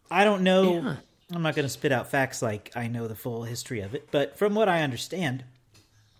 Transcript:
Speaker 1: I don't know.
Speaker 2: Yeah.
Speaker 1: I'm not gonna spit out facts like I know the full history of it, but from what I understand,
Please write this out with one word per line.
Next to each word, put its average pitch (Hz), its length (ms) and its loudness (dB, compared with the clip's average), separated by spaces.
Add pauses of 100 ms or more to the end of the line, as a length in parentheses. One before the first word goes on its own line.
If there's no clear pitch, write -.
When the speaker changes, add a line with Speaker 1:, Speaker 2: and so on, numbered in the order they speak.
(100)
Speaker 1:
I 180 140 6
don't 202 180 4
know. 185 320 6
Speaker 2:
Yeah. 147 220 -2 (380)
Speaker 1:
I'm 170 80 -4
not 156 140 0
gonna 139 140 0
spit - 200 -2
out 120 200 0
facts 135 320 0
like 107 340 -4
I 120 120 -4
know 117 200 -4
the 110 80 -8
full 117 280 -8
history 117 360 -8
of 98 140 -8
it, - 160 -10
but 143 260 0
from 208 180 0
what 214 140 2
I 170 140 2
understand, 143 600 -4 (760)